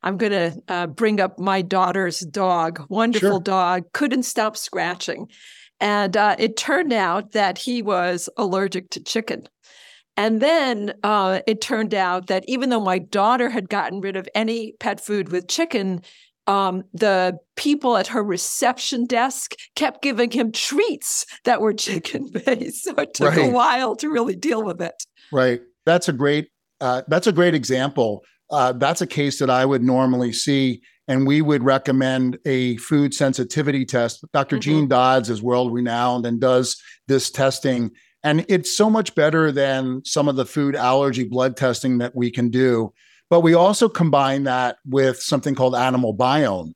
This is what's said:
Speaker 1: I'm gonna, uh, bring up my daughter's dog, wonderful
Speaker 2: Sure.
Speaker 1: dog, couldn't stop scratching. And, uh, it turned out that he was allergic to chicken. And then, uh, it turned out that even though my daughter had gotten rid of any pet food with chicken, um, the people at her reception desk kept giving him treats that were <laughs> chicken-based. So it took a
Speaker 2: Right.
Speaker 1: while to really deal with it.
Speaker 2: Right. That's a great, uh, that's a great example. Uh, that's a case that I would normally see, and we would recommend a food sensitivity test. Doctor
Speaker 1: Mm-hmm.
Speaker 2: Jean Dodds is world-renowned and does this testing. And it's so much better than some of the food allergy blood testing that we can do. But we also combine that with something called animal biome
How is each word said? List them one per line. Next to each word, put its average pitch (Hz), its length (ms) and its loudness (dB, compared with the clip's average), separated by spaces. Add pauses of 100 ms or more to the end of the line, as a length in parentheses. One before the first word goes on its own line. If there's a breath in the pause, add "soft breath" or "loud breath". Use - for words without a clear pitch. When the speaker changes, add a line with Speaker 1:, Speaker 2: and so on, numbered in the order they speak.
Speaker 1:
I'm 190 140 -4
gonna, 190 360 0 (140)
uh, 175 200 -4
bring 214 340 0
up 185 180 -2
my 190 220 0
daughter's 185 580 -2
dog, 170 680 -2
wonderful 214 400 0
Speaker 2:
Sure. 196 100 0
Speaker 1:
dog, 185 540 0
couldn't 254 300 -2
stop 214 340 -4
scratching. 175 680 -8 (520 loud breath)
And, 208 380 0
uh, 208 200 4
it 220 200 -2
turned 320 360 -2
out 196 380 -2
that 190 260 0
he 240 240 -6
was 180 560 -2
allergic 190 540 -2
to - 100 -10
chicken. - 460 -6 (680 soft breath)
And 220 240 0
then, 262 520 0 (100)
uh, 196 440 0
it 220 140 -2
turned 214 340 -2
out 185 320 -2
that 190 200 -2
even 254 220 -2
though 233 120 0
my 185 180 0
daughter 226 500 0
had 220 200 -6
gotten 190 320 -4
rid 190 160 -6
of 185 180 -10
any 220 380 -4
pet - 260 -6
food 196 300 -4
with 180 180 -4
chicken, 202 540 -2 (460 soft breath)
um, 190 440 0
the 185 460 2 (180)
people 285 420 0
at 190 100 0
her 220 160 -2
reception 247 840 -2
desk 247 480 -4 (220 loud breath)
kept 277 260 -4
giving 247 300 0
him 226 200 -2
treats - 720 -4 (200 loud breath)
that 240 160 2
were 214 120 0
<laughs> - 140 -6
chicken-based. - 960 -6
So 359 120 -8
it 294 180 -4
took 147 240 2
a 294 40 4
Speaker 2:
Right. 262 100 2
Speaker 1:
while 247 460 2
to 302 120 -6
really 233 260 -2
deal 220 280 -4
with 180 180 -8
it. - 240 -8 (260 soft breath)
Speaker 2:
Right. 127 300 2 (240)
That's 175 240 4
a 156 40 0
great, 147 360 0 (320)
uh, 127 260 0
that's 170 200 2
a 214 40 4
great 175 220 4
example. 127 720 -2 (240 soft breath)
Uh, 127 240 2
that's 139 280 0
a 175 60 -2
case 143 300 -2
that 131 140 2
I 127 140 4
would 135 180 2
normally 127 500 2
see, 135 480 0 (260 soft breath)
and 135 200 2
we 151 160 4
would 147 200 2
recommend 131 800 2
a 127 340 0
food 143 360 0
sensitivity 135 720 -2
test. 117 480 -2
Doctor 139 220 0
Speaker 1:
Mm-hmm. 113 60 -2
Speaker 2:
Jean 151 260 2
Dodds 127 420 4
is 107 140 -4
world-renowned 123 840 0
and 117 160 -2
does 127 340 2 (320 loud breath)
this 135 220 2
testing. 131 600 0 (320 soft breath)
And 151 260 2
it's 180 260 0
so 214 140 4
much 220 240 0
better 156 380 4
than 135 540 0
some 147 220 0
of 135 100 0
the 127 80 0
food 143 300 -2
allergy 127 480 2
blood 127 320 0
testing 127 440 0
that 123 160 -4
we 120 160 0
can 120 180 0
do. 120 420 2 (380 soft breath)
But 170 120 6
we 165 120 6
also 196 340 6
combine 139 560 2
that 127 320 0 (100)
with 131 360 2
something 139 340 -2
called 131 180 2
animal 123 400 0
biome 117 640 0